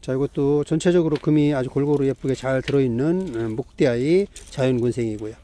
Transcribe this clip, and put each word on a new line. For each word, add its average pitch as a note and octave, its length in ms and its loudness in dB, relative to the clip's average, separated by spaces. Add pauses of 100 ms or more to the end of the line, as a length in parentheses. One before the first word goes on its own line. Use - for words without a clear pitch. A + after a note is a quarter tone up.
자, C3 140 -6
이것도 C#3+ 500 0
전체적으로 D#3+ 520 2
금이 D3 360 2
아주 C3 160 -2
골고루 C#3+ 400 0
예쁘게 C3+ 260 -2
잘 C3 280 -2
들어있는, C#3 720 0
음, A2+ 220 -4
목대아이 C#3 720 0 (200)
자연군생이고요. A#2 960 -2